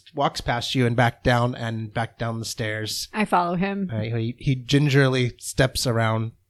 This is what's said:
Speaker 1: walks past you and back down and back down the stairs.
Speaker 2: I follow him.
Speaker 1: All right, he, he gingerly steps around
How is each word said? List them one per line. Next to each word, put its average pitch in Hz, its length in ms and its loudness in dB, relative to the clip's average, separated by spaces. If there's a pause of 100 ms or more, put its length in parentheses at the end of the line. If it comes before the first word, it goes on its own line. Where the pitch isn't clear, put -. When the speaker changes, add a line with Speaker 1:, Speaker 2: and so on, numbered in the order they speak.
(120)
Speaker 1:
walks 147 280 -2
past 120 340 -2
you 127 120 4
and 117 100 0
back 120 260 2
down 123 320 2
and 113 400 -6
back 117 240 -4
down 113 220 -4
the 113 40 -8
stairs. 107 720 -6
Speaker 2:
I 214 120 0
follow 175 280 0
him. 196 380 -2
Speaker 1:
All 110 60 -4
right, 110 140 -2
he, 117 260 -2
he 139 180 0
gingerly 131 840 2
steps - 480 0
around 113 460 0 (180)